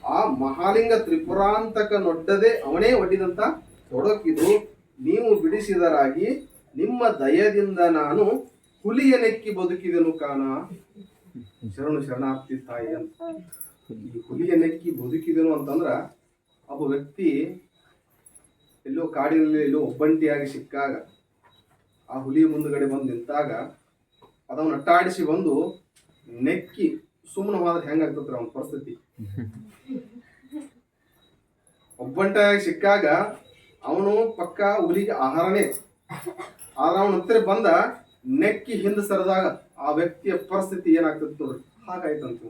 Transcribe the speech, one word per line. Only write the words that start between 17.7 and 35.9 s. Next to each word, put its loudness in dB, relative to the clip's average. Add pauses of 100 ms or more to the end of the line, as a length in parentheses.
ಎಲ್ಲೋ -4
ಕಾಡಿನಲ್ಲಿ 2
ಎಲ್ಲೋ 2
ಒಬ್ಬಂಟಿಯಾಗಿ 2
ಸಿಕ್ಕಾಗ -6 (1160)
ಆ -10
ಹುಲಿ 4
ಮುಂದ್ಗಡೆ 0
ಬಂದು -2
ನಿಂತಾಗ -4 (1000)
ಅದವನ್ನ -2
ಅಟ್ಟಾಡಿಸಿ 2
ಬಂದು 0 (880)
ನೆಕ್ಕಿ -2 (460)
ಸುಮ್ಮನೆ -2
ಹೋದ್ರೆ -2
ಹೆಂಗಾಗ್ತದ್ರಿ -4
ಅವನ -10
ಪರಿಸ್ಥಿತಿ? -12 (3000)
ಒಬ್ಬಂಟಿಯಾಗಿ 2
ಸಿಕ್ಕಾಗ 2 (800)
ಅವನು 0 (260)
ಪಕ್ಕ -6 (240)
ಹುಲಿಗೆ 0
ಆಹಾರನೇ, 0 (1120)